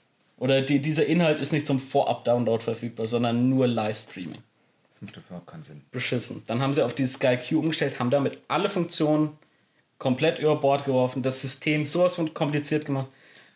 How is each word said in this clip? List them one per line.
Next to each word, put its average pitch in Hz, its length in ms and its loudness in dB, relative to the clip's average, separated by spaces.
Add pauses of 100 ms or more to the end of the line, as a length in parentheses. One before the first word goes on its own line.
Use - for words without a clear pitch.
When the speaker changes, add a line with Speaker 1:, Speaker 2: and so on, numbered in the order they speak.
(380)
Speaker 1:
Oder 135 240 2
die, 139 180 2
„dieser 147 260 0
Inhalt 160 340 4
ist 123 140 -2
nicht 147 120 0
zum 135 140 0
Vorab-Download 120 840 0
verfügbar, 113 460 -6
sondern 120 420 2
nur 131 160 4
Livestreaming.“ 110 760 -4 (480)
Speaker 2:
Das - 100 -20
macht 101 140 -16
überhaupt 87 320 -16
keinen 80 160 -16
Sinn. 73 180 -18 (100)
Speaker 1:
Beschissen. - 560 -4
Dann 120 140 -2
haben 139 120 2
sie 143 100 2
auf 120 100 0
dieses 131 200 0
Sky 127 240 2
Q 156 220 -2
umgestellt, 156 380 -2
haben 123 120 -2
damit 135 300 0 (100)
alle 165 180 0
Funktionen 156 720 0 (600)
komplett 143 380 0
über 151 200 2
Bord 139 260 2
geworfen, 127 400 0
das 131 180 -2
System 151 440 -2
sowas 175 300 2
von 160 180 -4
kompliziert 151 500 -2
gemacht. 135 240 -4 (480)